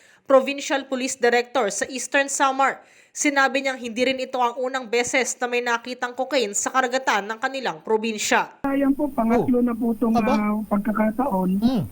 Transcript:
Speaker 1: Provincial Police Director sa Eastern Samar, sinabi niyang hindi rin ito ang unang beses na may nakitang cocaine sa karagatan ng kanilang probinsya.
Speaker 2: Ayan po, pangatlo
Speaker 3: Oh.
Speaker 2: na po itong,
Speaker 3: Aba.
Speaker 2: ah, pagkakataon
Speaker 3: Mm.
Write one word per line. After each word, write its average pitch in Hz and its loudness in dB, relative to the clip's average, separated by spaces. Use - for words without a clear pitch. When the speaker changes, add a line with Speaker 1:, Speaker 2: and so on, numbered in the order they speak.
Speaker 1:
Provincial 277 2
Police 254 -2
Director 240 2
sa - -4
Eastern 277 -2
Samar, 269 0
sinabi 269 2
niyang 262 -4
hindi 240 -4
rin 262 0
ito 254 -2
ang 240 -2
unang 254 -6
beses 240 0
na 247 -2
may 240 -2
nakitang 247 -4
cocaine 262 -2
sa - -2
karagatan 254 0
ng 220 -10
kanilang 254 -4
probinsya. 220 0
Speaker 2:
Ayan 277 2
po, 294 -2
pangatlo 240 2
Speaker 3:
Oh. - -
Speaker 2:
na 240 2
po 226 -2
itong, 226 2
Speaker 3:
Aba. 226 2
Speaker 2:
ah, 214 0
pagkakataon 208 0
Speaker 3:
Mm. 233 2